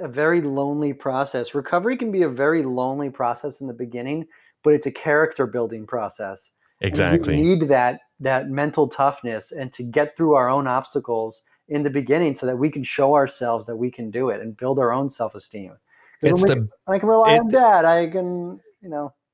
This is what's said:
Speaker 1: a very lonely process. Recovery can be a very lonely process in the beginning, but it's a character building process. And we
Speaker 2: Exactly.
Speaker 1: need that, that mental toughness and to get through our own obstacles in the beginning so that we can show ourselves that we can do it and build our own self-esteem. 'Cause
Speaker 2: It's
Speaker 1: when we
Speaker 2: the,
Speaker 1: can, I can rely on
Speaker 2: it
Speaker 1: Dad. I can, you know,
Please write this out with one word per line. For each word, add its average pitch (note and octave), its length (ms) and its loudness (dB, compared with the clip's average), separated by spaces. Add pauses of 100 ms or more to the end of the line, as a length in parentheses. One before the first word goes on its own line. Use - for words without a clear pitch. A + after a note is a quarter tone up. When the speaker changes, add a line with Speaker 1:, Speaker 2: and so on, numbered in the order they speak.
Speaker 1:
a E3 80 -10
very D#3 320 2
lonely C#3+ 520 -2
process. C3+ 640 -4
Recovery F3+ 420 -2
can A#3 140 -6
be F#3+ 120 0
a D#3+ 60 2
very C#3+ 360 0
lonely C3 460 -4
process B2 500 -6
in C#3 80 -10
the A#2+ 60 -10
beginning, B2 520 -8 (380)
but D3+ 100 6
it's D3 120 0
a C3 60 -4
character D3+ 540 0
building A2+ 400 -6
process. G#2 640 -8 (280)
And G2 60 -2
we - 20 2
Speaker 2:
Exactly. F#2 520 2
Speaker 1:
need D#3+ 280 2
that, B2+ 320 2 (180)
that C3 320 0
mental D3 380 0
toughness B2 640 -2
and C3 220 -10
to B2 100 -10
get D3 320 -2
through D#3+ 180 4
our B2+ 140 4
own C3+ 180 0
obstacles B2 760 -4 (260)
in D3 160 -2
the C#3+ 60 0
beginning C#3+ 440 0
so - 120 -8
that B2+ 100 -2
we C#3 140 0
can C#3 120 -8
show C#3 320 2
ourselves A#2+ 540 0
that A#2 80 -8
we B2 120 -4
can A#2 220 -10
do B2 200 -2
it G#2 100 -4
and A2 160 -12
build C3+ 240 -2
our A#2+ 120 2
own C#3 160 -2
self-esteem. G#2 600 -8 (500)
'Cause F#3 100 4
Speaker 2:
It's - 20 4
Speaker 1:
when F3+ 100 4
we G3 60 6
Speaker 2:
the, D3+ 80 4
Speaker 1:
can, A2 120 -2 (200)
I G3 100 2
can G#3 100 0
rely A3 300 8
on A#3 80 2
Speaker 2:
it G#3+ 60 0
Speaker 1:
Dad. A3 320 6
I E3+ 240 4
can, F3+ 520 -6 (220)
you F#3+ 60 -18
know, D3 260 -8 (200)